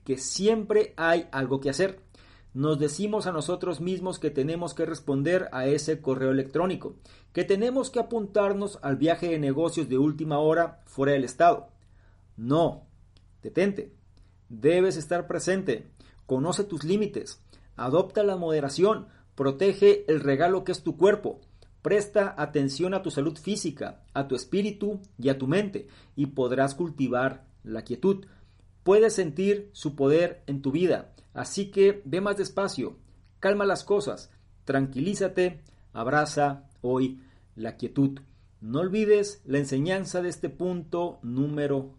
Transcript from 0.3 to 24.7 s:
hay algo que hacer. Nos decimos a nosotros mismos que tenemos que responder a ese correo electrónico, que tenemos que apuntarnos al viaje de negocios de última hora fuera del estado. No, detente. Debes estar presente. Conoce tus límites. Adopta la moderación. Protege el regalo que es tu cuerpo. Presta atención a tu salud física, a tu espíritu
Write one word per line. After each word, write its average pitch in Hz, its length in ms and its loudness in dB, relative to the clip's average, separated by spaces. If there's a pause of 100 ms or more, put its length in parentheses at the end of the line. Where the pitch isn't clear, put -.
hay 165 360 2
algo 135 280 -2
que 139 100 -2
hacer. 190 320 -2 (520)
Nos 143 260 0
decimos 185 480 -2
a 185 40 -4
nosotros 165 500 -4
mismos 180 360 -4
que 147 140 -4
tenemos 160 420 -4
que 165 120 -2
responder 160 640 0
a 131 160 -2
ese 151 340 0
correo 131 300 0
electrónico, 151 640 -2 (360)
que 175 120 -2
tenemos 233 480 0
que 240 80 -2
apuntarnos 202 800 0
al 139 140 0
viaje 160 320 2
de 160 120 0
negocios 147 500 0
de 131 80 2
última 151 420 0
hora 160 460 2
fuera 139 260 0
del 135 120 2
estado. 165 460 2 (680)
No, 135 520 0 (560)
detente. 196 500 -2 (560)
Debes 165 480 4
estar 170 300 -4
presente. 175 640 -2 (340)
Conoce 160 380 0
tus 160 200 -6
límites. 190 580 -2 (340)
Adopta 170 480 0
la 196 140 2
moderación. 156 720 0 (280)
Protege 190 760 4
el 156 80 4
regalo 160 440 2
que 185 80 -4
es 156 100 -4
tu 160 160 -4
cuerpo. 202 440 2 (420)
Presta 202 540 0
atención 151 580 -2
a 190 80 -4
tu 156 80 -6
salud 151 260 -4
física, - 640 -8 (100)
a 139 140 -4
tu 127 80 -2
espíritu 202 640 -4 (200)